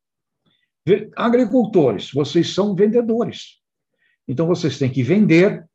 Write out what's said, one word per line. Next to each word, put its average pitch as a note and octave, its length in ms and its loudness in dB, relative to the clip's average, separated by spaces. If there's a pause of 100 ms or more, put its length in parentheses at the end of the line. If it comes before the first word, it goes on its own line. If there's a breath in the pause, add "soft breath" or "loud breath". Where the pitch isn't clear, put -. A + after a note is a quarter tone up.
(880)
Ve-, G#3+ 280 0
agricultores, G3 960 0
vocês D3+ 440 -2
são G3+ 200 -2
vendedores. A3 840 -2 (680)
Então, C#3+ 200 -2
vocês E3 320 -2
têm C3 120 0
que C3 120 -2
vender E3+ 600 2 (100)